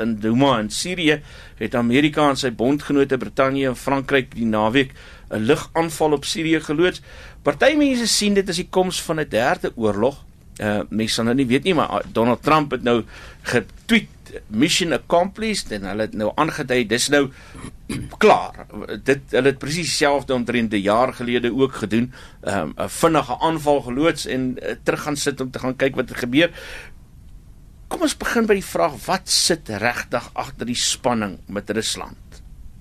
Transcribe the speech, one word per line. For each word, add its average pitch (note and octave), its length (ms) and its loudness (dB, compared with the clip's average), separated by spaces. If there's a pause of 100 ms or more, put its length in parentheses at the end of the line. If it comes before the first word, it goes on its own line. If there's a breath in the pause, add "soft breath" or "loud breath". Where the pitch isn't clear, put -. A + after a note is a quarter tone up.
in A2+ 160 0
Douma A#2+ 400 4
in G#2+ 120 -4
Sirië, D#3+ 500 0 (400 loud breath)
het A2 180 -4
Amerika C#3+ 500 4
en C3+ 80 2
sy C3 140 -2
bondgenote C#3 720 2
Brittanje C3+ 460 0
en A#2+ 80 -2
Frankryk C3+ 580 -2
die A#2 160 0
naweek A2 400 2 (400 loud breath)
'n G#2+ 160 -2
lugaanval D#3+ 640 0
op C#3+ 120 0
Sirië D#3+ 360 0
geloods. D#3+ 420 0 (400 loud breath)
Party A#3+ 340 4
mense C4 300 2
sien G#3 280 2
dit G3 140 2
as E3+ 80 -2
die F3 140 -4
koms F#3 320 0
van D#3+ 180 -2
'n D3 80 -4
derde C#3 480 0
oorlog. A2 480 0 (320)
Eh, G#2 320 -2
mense A2 260 -2
sal A2+ 100 -2
nou A#2 100 2
nie C3+ 120 2
weet C3 160 2
nie, F#3 120 2
maar, B2+ 120 2
ah, G2+ 140 -2 (120)
Donald A#2 300 2
Trump D3+ 280 4
het B2+ 120 -4
nou A#2+ 220 2 (380 loud breath)
getweet, - 680 0 (380)
"Mission D3 460 0
accomplished," F#3+ 800 0
en G2+ 140 -6
hulle G2+ 180 -4
het G#2 120 -4
nou G#2+ 200 -2
aangedui, C3+ 520 0
dis A2+ 220 0
nou C#3+ 220 2 (560 loud breath)
<clears throat> - 320 -8
klaar. F#2 480 4 (380)
Dit, C#3 160 2 (100)
hulle B2+ 180 4
het C3 100 0
presies D#3 280 -6
dieselfde C#3+ 480 0
omtrent A#2 380 0
'n G2+ 100 0
jaar A2+ 300 4
gelede A#2+ 420 -2
ook C3+ 200 2
gedoen, A#2 380 -2 (280 loud breath)
ehm, F#2 360 -2
'n G2 120 -4
vinnige D3 500 0
aanval D3 440 2
geloods D3 440 0
en, B2+ 320 -2
eh, - 240 -6
terug E3 200 -2
gaan D3 140 -4
sit C#3 240 -4
om C3 100 -6
te B2 80 -8
gaan C3 180 -4
kyk C3+ 180 0
wat B2+ 160 -4
er A#2+ 60 -12
gebeur. C#3 340 2 (1400 loud breath)
Kom E4 140 -6
ons D4+ 160 0
begin A3+ 300 0
by G#3 100 4
die F3+ 80 -6
vraag, E3 300 0 (100)
wat F#3 240 -2
sit - 380 0
regtig A#2 640 -2
agter - 320 -8
die A#2+ 120 -4
spanning A2 580 0 (100)
met G2+ 240 -6
Rusland - 720 -6 (400)